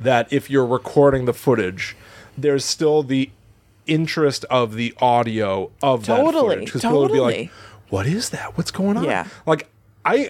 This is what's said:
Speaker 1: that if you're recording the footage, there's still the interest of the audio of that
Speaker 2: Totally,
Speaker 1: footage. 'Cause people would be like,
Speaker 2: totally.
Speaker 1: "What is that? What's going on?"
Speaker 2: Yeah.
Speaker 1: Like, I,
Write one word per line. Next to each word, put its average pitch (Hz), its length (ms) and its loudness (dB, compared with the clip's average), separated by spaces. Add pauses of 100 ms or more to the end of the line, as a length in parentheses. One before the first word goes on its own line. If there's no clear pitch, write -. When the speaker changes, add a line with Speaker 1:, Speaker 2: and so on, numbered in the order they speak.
Speaker 1:
that 117 300 2
if 139 180 -2
you're 135 180 2
recording 135 580 2
the 120 80 2
footage, 98 640 -2 (420)
there's 139 280 0
still 151 380 2
the 135 280 -2 (560)
interest 156 600 0
of 120 260 0
the 117 240 -4
audio 110 720 0 (100)
of 127 260 0
that 226 100 2
Speaker 2:
Totally, 294 380 2
Speaker 1:
footage. 101 180 -8
'Cause 117 80 -6
people 151 200 2
would 139 120 2
be 143 80 2
like, 120 140 0
Speaker 2:
totally. 113 160 -10 (380)
Speaker 1:
"What 98 160 -2
is 196 260 -4
that? - 260 -10
What's 175 140 -4
going 202 260 -2
on?" 175 80 -2
Speaker 2:
Yeah. 95 220 -2 (180)
Speaker 1:
Like, 156 240 -2 (380)
I, 233 220 0